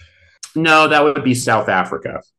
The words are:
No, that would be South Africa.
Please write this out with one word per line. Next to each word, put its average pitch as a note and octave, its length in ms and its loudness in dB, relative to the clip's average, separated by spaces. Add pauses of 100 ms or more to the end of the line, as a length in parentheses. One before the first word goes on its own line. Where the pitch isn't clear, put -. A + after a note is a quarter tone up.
(560)
No, D#3 320 2
that D3+ 160 2
would C#3+ 180 0
be B2+ 120 0
South A2 340 -2
Africa. - 540 -4 (160)